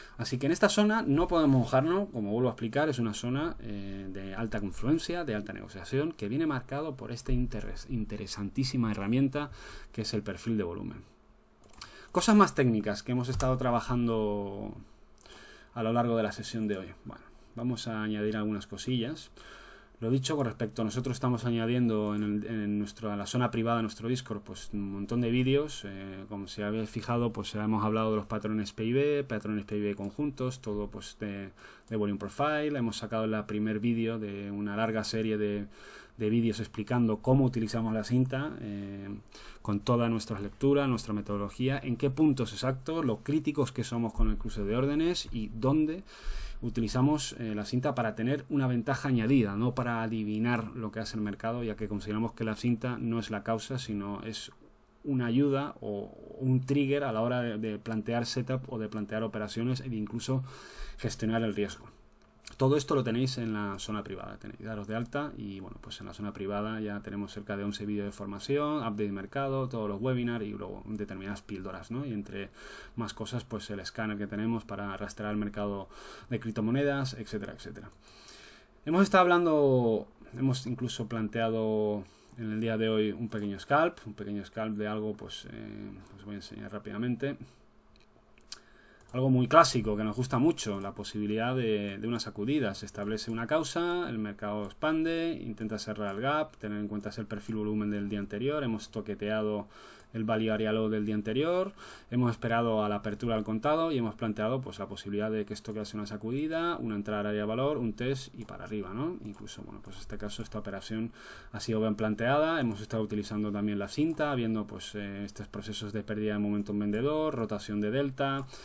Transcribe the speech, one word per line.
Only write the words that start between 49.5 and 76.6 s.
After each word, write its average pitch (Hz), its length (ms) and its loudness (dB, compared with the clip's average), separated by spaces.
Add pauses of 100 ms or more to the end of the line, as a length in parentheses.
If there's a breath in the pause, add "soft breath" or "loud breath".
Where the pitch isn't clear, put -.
no 120 180 2
para 120 260 0
adivinar 110 680 0 (100)
lo 107 160 -6
que 110 80 -4
hace 110 160 -6
el 107 40 -2
mercado, 113 400 -2
ya 107 140 -2
que 107 140 -4
consideramos 104 420 -2
que - 140 -4
la 107 100 -2
cinta 120 420 0
no 117 220 0
es 110 120 -4
la 101 120 -2
causa, 113 340 -2
sino 101 460 -4
es 110 260 -8 (540)
una 131 220 0
ayuda 139 560 2
o 104 280 -4 (300)
un 131 220 4
trigger 143 420 2
a 127 80 0
la 110 80 0
hora 123 220 2
de, 117 160 0
de 107 220 -2
plantear 117 460 0
setup 131 360 -2 (100)
o 113 80 -4
de 107 80 -2
plantear 107 360 -2
operaciones 117 580 -2
e 127 120 -4
incluso 117 480 0 (560 loud breath)
gestionar 110 460 0
el 107 100 0
riesgo. 101 360 -2 (680)
Todo 135 200 6
esto 147 160 2
lo 135 100 4
tenéis 123 360 2
en 113 120 -2
la 104 280 -2
zona 104 240 -4
privada, 101 340 -10
tenéis, - 240 -12
daros 104 260 -6
de 107 80 -2
alta 139 420 -2
y, 98 220 -6
bueno, - 220 -12
pues - 200 -12
en 101 40 -10
la 95 80 -10
zona 101 200 -6
privada 104 480 -2
ya 104 200 -4
tenemos 101 320 -6
cerca 101 240 -6
de 101 60 -4
once 101 200 -2
vídeos 101 220 -2
de 101 60 -4
formación, 139 640 -2
update 107 280 -2
de 101 60 -2
mercado, 135 560 -2
todos 113 220 -2
los 98 100 -4
webinars 120 460 0
y 104 60 -6
luego 98 340 -8
determinadas 101 560 -6
píldoras, 92 480 -8
¿no? 127 160 -4
Y 123 80 -4
entre 98 380 -6 (440 loud breath)
más 110 200 -4
cosas, 117 280 -4
pues - 280 -6
el 101 80 -6
escáner 107 400 -4
que 101 80 -4
tenemos 110 380 -2
para 101 320 -6
rastrear 104 340 -4
el 104 60 0
mercado 104 520 -2 (400 loud breath)
de 117 100 0
criptomonedas, 131 760 2